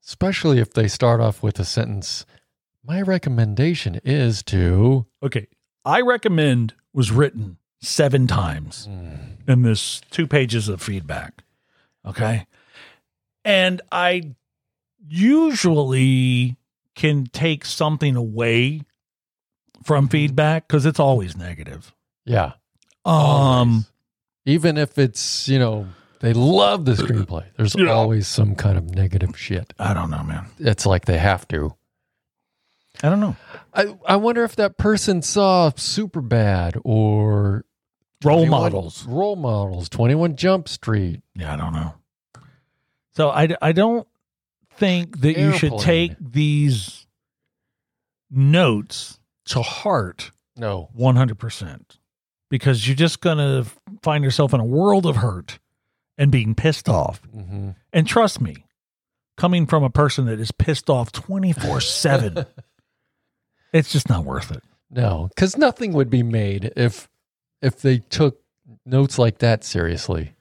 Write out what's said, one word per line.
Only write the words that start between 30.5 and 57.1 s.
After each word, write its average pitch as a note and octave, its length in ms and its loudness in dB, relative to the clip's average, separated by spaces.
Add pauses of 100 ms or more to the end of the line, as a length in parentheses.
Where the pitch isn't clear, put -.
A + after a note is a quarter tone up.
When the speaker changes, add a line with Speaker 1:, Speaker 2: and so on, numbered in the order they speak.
Speaker 1:
It's A#2+ 260 -4
like F#2+ 200 0
they F2+ 120 0
have F#2 320 -2
to. D2+ 260 -6 (1300)
Speaker 2:
I D3 80 2
don't G3 100 2
know. G#3 160 -2 (380)
Speaker 1:
I, G3+ 320 -2
I F3+ 120 2
wonder A#3 260 0
if A3+ 140 -6
that G3+ 200 -2
person G3+ 440 0
saw F3+ 500 2
Superbad A2 1120 -2
or G#2+ 840 2 (580)
Speaker 2:
Role D3 160 6
Speaker 1:
Twenty-one D#3+ 100 4 (120)
Speaker 2:
Models. F#2+ 440 -4
Speaker 1:
Role F#3+ 300 -4
Models, G2+ 540 -4
Twenty-one D3 460 0
Jump F#3 340 0
Street. G2 520 -4 (140)
Speaker 2:
Yeah, D#2 180 -8
I D2 40 -6
don't D#2+ 160 -6
know. D#2 220 -6 (1200)
So D3+ 160 2
I D3+ 160 2
d-, E3 140 -2
I D#3 100 0
don't A3 360 0 (680)
think F3 460 -2
that D#3 160 2
you D3+ 160 2
should D#3 200 0
Speaker 1:
Airplane. G#2+ 120 -2
Speaker 2:
take E3+ 340 2
these C#3+ 840 -2 (1200)
notes C3+ 920 0 (260)
to - 160 -2
heart A#2 720 -4 (240)
Speaker 1:
No. G2+ 380 -6
Speaker 2:
one B2 220 4
hundred B2 240 2
percent, - 580 -14 (520)
because B2 380 0
you're C3+ 80 2
just D#3+ 260 0
gonna C#3+ 400 0
f-, G#2+ 160 -10 (240)
find D3+ 220 0
yourself C3+ 300 2
in B2+ 60 4
a A2 60 0
world F3+ 400 2
of C#3+ 120 0
hurt G#2 420 -4 (580)
and C#3 140 4
being A2+ 240 2
pissed - 320 -2
off. - 340 0 (140)